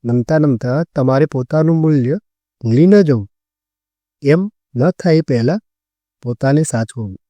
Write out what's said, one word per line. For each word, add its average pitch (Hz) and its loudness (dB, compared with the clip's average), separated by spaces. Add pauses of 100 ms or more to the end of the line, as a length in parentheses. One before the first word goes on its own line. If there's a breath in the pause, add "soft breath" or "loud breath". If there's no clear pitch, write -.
નમતા 123 -2
નમતા 139 -2
તમારે 135 0
પોતાનું 156 -2
મૂલ્ય 151 0 (440)
ભૂલી 120 2
ન 202 6
જવું. 120 0 (920)
એમ 156 2 (320)
ન 120 -4 (100)
થાય 160 0
એ - 4
પહેલાં 139 -2 (640)
પોતાને 135 0
સાચવો. 113 -6 (280)